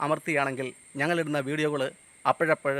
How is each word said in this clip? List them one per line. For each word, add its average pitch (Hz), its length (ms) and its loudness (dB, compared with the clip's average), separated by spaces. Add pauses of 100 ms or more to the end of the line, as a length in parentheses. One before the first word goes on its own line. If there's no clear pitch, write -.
അമർത്തുകയാണെങ്കിൽ 139 600 -2 (340)
ഞങ്ങളിടുന്ന 156 380 0 (100)
വീഡിയോകൾ 151 320 -2 (500)
അപ്പോഴപ്പോൾ 151 480 2